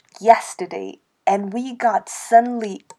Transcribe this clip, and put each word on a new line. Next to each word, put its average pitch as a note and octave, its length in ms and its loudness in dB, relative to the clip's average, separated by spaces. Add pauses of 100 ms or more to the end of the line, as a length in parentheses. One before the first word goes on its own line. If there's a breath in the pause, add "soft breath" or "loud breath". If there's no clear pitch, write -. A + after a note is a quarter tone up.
(200)
yesterday, - 800 0 (260)
and G3+ 240 0
we B3 240 -8
got A#3 360 0
suddenly A#3 720 0 (160)